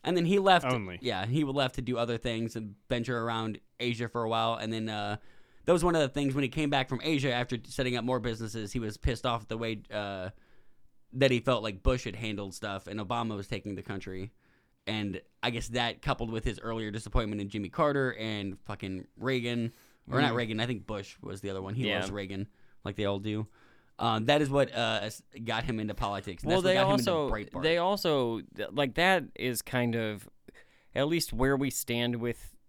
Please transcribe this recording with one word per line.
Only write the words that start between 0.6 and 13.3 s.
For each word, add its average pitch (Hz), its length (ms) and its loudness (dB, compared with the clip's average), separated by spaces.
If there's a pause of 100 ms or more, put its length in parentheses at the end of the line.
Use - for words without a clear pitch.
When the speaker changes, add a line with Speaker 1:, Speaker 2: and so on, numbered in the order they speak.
Speaker 2:
Only. 101 340 0
Speaker 1:
Yeah, 104 240 0
he 139 200 2
left 135 320 0
to 135 60 -4
do 120 140 -2
other 117 220 0
things 113 380 -2
and 107 180 -8 (160)
venture 120 280 0
around 113 400 -2 (220)
Asia 120 280 -2
for 120 140 -2
a 113 60 0
while. 113 260 2
And 113 180 -4
then, 110 180 -2
uh, 104 260 -2 (480)
that 131 80 6
was 156 100 6
one 175 120 4
of 160 80 6
the 131 80 2
things 139 240 0
when 143 80 2
he 127 80 0
came 151 180 0
back 139 220 0
from 123 120 0
Asia 143 300 2
after 120 240 0 (100)
setting 127 300 0
up 117 80 0
more 123 160 2
businesses, 110 500 -4
he 127 100 -4
was 107 180 -6
pissed 123 260 0
off 117 180 0
at 104 60 -16
the 113 80 -4
way, 113 240 -2 (100)
uh, 98 380 -4 (840)
that 131 160 6
he 120 100 4
felt 117 220 2
like 101 200 -6
Bush 127 220 4
had 110 120 -6
handled 104 380 -6
stuff 101 320 -6
and 101 140 -6
Obama 113 340 -2